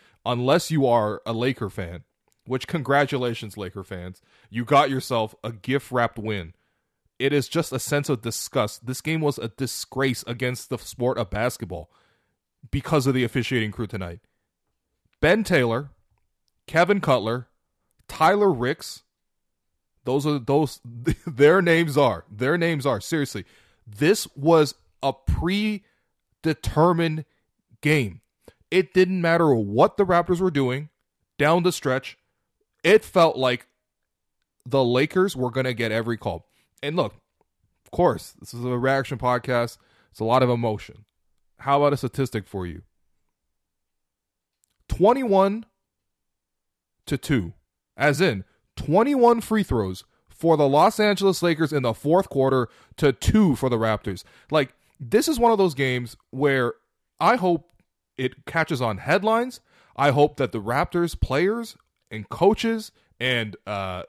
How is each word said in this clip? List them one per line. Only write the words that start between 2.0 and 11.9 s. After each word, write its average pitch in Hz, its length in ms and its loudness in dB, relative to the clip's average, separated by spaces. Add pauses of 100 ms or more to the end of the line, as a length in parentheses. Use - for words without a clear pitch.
which, 127 200 -6
congratulations, 131 920 -2
Laker 95 280 -10
fans. 90 380 -14 (280)
You 120 140 -6
got 139 260 4
yourself 123 440 -4 (100)
a 117 80 -8
gift-wrapped 123 640 -2
win. 101 360 -8 (680)
It 135 120 2
is 143 160 2
just - 240 -2
a 131 60 -6
sense 143 300 -2
of 123 140 -2
disgust. 113 640 -4
This 127 140 -8
game 160 200 -4
was 143 180 -2
a 113 100 -8
disgrace - 760 -6
against 123 440 -8
the 127 80 -6
sport 123 400 -4
of 117 120 -6
basketball 98 600 -6 (800)